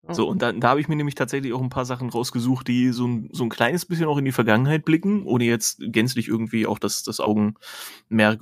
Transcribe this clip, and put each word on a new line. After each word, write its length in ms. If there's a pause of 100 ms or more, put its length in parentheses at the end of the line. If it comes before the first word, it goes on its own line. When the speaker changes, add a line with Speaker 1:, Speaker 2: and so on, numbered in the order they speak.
Speaker 1:
Ja. 80
Speaker 2:
So, 140
und 120
da, 120
da 160
habe 120
ich 60
mir 80
nämlich 220
tatsächlich 360
auch 80
ein 80
paar 160
Sachen 260
rausgesucht, 580
die 240
so 160
ein, 240
so 100
ein 60
kleines 360
bisschen 220
auch 120
in 60
die 60
Vergangenheit 540
blicken, 420
ohne 200
jetzt 340
gänzlich 480
irgendwie 400
auch 100
das, 240
das 160
Augenmerk 1200